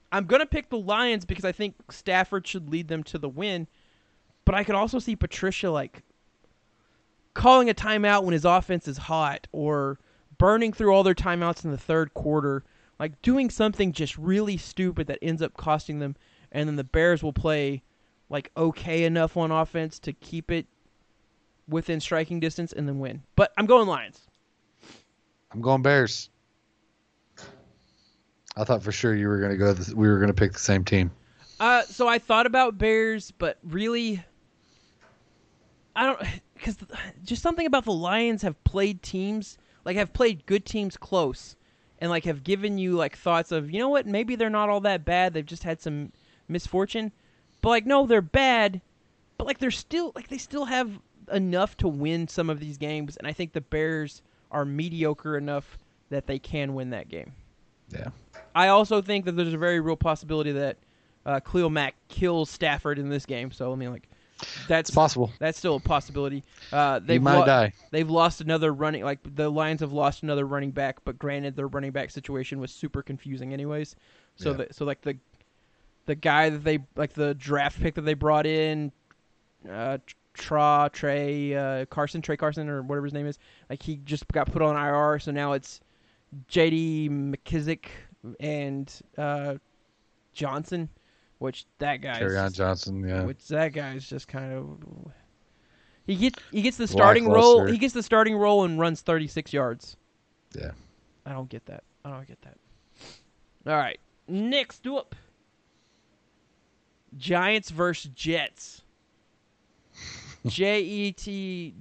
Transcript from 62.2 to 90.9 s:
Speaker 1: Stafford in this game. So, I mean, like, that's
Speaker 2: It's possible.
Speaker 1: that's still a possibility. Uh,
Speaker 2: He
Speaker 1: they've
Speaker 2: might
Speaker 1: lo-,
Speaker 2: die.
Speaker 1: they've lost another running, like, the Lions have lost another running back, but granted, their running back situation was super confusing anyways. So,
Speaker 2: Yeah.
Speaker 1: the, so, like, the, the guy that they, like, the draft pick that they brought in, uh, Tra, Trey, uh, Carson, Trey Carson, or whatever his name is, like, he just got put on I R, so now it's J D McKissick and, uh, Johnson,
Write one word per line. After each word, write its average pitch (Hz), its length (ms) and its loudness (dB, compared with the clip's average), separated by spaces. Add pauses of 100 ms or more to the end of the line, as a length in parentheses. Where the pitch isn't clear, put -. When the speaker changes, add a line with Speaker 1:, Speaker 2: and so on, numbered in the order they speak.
Speaker 1:
Stafford 147 500 -2
in 139 80 -4
this 143 180 -4
game. 127 260 -8
So, 127 200 -6
I 131 40 -6
mean, 127 160 -8
like, - 180 -16 (580)
that's 160 220 2
Speaker 2:
It's - 60 0
possible. 135 440 4
Speaker 1:
that's 160 180 -2
still 165 180 0
a 170 40 -2
possibility. 139 640 -4 (280)
Uh, 143 280 2
Speaker 2:
He 87 80 -16
Speaker 1:
they've 127 140 4
Speaker 2:
might 139 180 8
Speaker 1:
lo-, 135 60 8
Speaker 2:
die. 120 280 6 (180)
Speaker 1:
they've 156 180 0
lost 165 320 4
another 156 320 2
running, 147 300 -4
like, 139 160 -4 (160)
the 151 140 0
Lions 156 320 -2
have 143 120 -6
lost 143 300 0
another 143 220 0
running 139 260 -4
back, 135 340 -4
but 131 140 -8
granted, 143 360 -6
their 139 120 -6
running 139 240 -6
back 139 200 -6
situation 135 480 -8
was 127 120 -10
super 143 300 -8
confusing 135 520 -10
anyways. 147 420 -8 (400)
So, 151 160 -4
Speaker 2:
Yeah. 135 60 -4
Speaker 1:
the, 135 160 -6
so, 151 120 -6
like, 143 160 -4
the, 135 160 -6 (880)
the 147 100 -2
guy 156 340 4
that 147 140 -6
they, 151 160 2 (160)
like, 147 180 -2
the 147 220 0
draft 143 460 -2
pick 160 140 -2
that 156 60 -6
they 151 140 0
brought 151 300 2
in, 156 460 0 (800)
uh, 117 280 -6 (360)
Tra, 147 600 2
Trey, 143 600 -2
uh, 135 300 -2
Carson, 151 360 -4
Trey 151 160 -4
Carson, 151 320 -4
or 143 140 -6
whatever 143 220 -6
his 143 80 -8
name 147 140 -6
is, 143 120 -8 (300)
like, 139 140 -10
he 156 140 -8
just 143 320 -8
got 151 220 -2
put 165 100 0
on 151 140 2
I 147 140 0
R, 147 300 2
so 147 120 -8
now 143 220 -2
it's - 260 -6 (680)
J 165 220 4
D 160 400 0
McKissick 143 760 -4 (540)
and, 139 540 -6 (240)
uh, 143 380 -4 (800)
Johnson, 151 560 -6 (500)